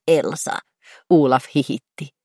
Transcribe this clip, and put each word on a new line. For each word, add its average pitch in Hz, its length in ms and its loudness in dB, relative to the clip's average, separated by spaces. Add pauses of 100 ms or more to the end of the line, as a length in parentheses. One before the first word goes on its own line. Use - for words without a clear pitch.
Elsa," - 520 -2 (500)
Olaf 135 360 4 (100)
hihitti. - 540 -6 (160)